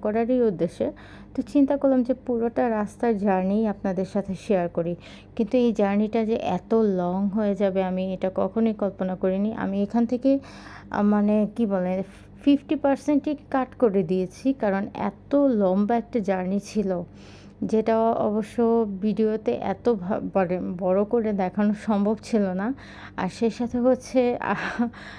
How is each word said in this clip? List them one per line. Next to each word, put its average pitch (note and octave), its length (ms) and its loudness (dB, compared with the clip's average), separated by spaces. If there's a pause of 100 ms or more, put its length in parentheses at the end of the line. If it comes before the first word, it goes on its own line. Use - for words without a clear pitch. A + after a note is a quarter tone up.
করারই A3+ 400 0
উদ্দেশ্যে, G3+ 500 0 (440)
তো C4+ 60 -4
চিন্তা C#4+ 360 2
করলাম C4 260 4
যে B3+ 100 0
পুরোটা A#3+ 560 -2
রাস্তার G#3+ 480 0
জার্নি G3 500 2
আপনাদের F#3+ 380 -2
সাথে G3 300 -4
শেয়ার F3 340 0
করি। E3+ 260 -4 (400)
কিন্তু A#3+ 220 0
এই A#3+ 160 4
জার্নিটা G#3+ 520 2
যে A3 100 0
এত F3+ 380 -2
লং G3 560 2
হয়ে G3+ 260 0
যাবে F#3+ 280 0
আমি F#3 300 -2
এটা F#3+ 220 -2
কখনোই G#3+ 380 0
কল্পনা F#3+ 420 -4
করিনি। G3 380 0
আমি G3 300 -2
এখান A#3 220 0
থেকে, C4+ 340 2 (520)
আহ, G#3 120 0
মানে G#3 520 4
কি A#3 100 0
বলে F#3 380 0 (380)
ফিফটি C#4+ 340 2
পার্সেন্টই C#4 600 0 (160)
কাট B3+ 240 -2
করে G3 280 4
দিয়েছি, F#3 500 0
কারণ G3+ 400 0
এত - 420 -4
লম্বা G#3 600 4
একটা A#3 240 -2
জার্নি F#3+ 400 0
ছিল, F#3+ 440 -2 (600)
যেটা A3+ 480 2
অবশ্য A3+ 760 2 (160)
ভিডিওতে G#3+ 500 0
এত - 380 -2
ভা-, F#3 300 0 (140)
বড়, F3+ 260 2 (180)
বড় F#3+ 260 2
করে G#3+ 300 0
দেখানো G3+ 400 0
সম্ভব G#3 500 0
ছিল A3 180 0
না। G3 320 -2 (440)
আর F3+ 120 -2
সেই A#3 200 0
সাথে A#3+ 300 -4
হচ্ছে, B3 600 2
আহ, - 480 -2 (320)